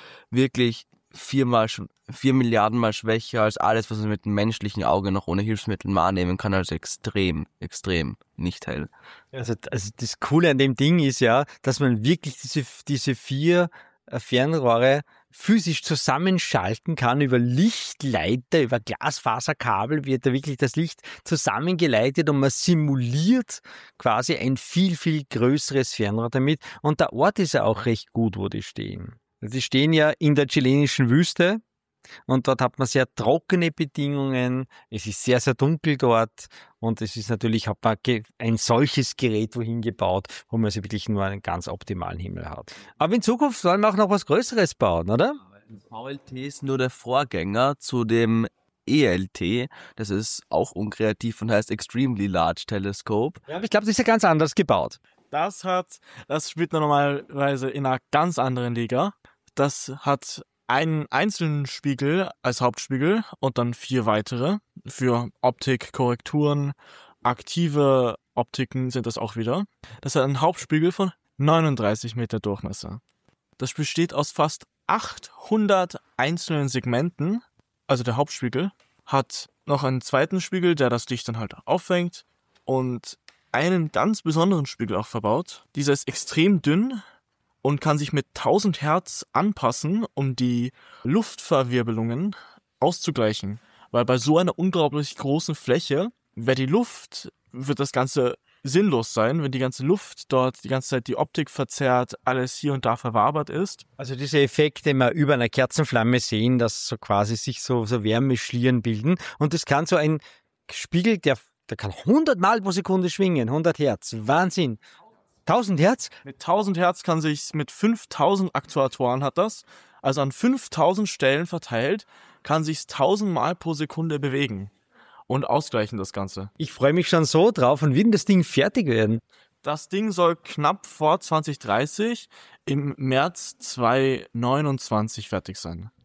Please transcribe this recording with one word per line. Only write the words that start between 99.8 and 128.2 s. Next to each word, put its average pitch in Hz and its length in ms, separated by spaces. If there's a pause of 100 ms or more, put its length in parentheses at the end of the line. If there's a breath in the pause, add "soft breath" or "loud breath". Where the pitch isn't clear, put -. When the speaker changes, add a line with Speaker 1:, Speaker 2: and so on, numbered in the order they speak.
Speaker 3:
Luft - 480
dort 127 320
die - 60
ganze 131 200
Zeit 127 180
die 123 100
Optik 151 320
verzerrt, 127 640 (100)
alles 127 320
hier 147 160
und 135 140
da 117 100
verwabert 127 540
ist. - 340 (140)
Speaker 2:
Also 135 180
dieser 139 240
Effekt, 143 460
den 143 120
wir 123 140
über 147 220
einer 120 160
Kerzenflamme 123 720
sehen, 120 380
dass - 280
so 117 100
quasi 104 380
sich - 260
so, 123 220
so 107 220
Wärmeschlieren 123 760
bilden. 117 340 (220 loud breath)
Und 147 160
das 165 120
kann 147 200
so 185 120
ein 151 220 (520 soft breath)
Spiegel, 190 460
der, 139 200 (320)
der - 60
kann 104 160 (140)
hundert 269 340
Mal 208 220
pro 190 100
Sekunde 185 380
schwingen, 160 420
hundert 160 280
Hertz. 123 380
Wahnsinn. 139 600 (640 soft breath)
Tausend 196 340
Hertz? 196 300 (160 loud breath)
Speaker 3:
Mit 139 140
tausend 190 380
Hertz 180 240
kann 165 200
sich's 151 340
mit - 160
fünftausend 196 800
Aktuatoren 131 680
hat 139 160
das. 214 240 (400 soft breath)
Also 135 180
an 139 100
fünftausend 196 800
Stellen 143 380
verteilt, 151 580 (380 soft breath)
kann 156 200
sich's 151 220
tausend 202 460
Mal 156 240
pro 165 180
Sekunde 151 460
bewegen 127 500 (560 soft breath)
und 135 200
ausgleichen 113 520
das 95 160
Ganze. 98 440
Speaker 2:
Ich 156 140
freue 139 220
mich 170 160
schon 165 160
so 170 240
drauf. 147 320
Und 143 140
wie 175 80
denn 226 80
das 208 140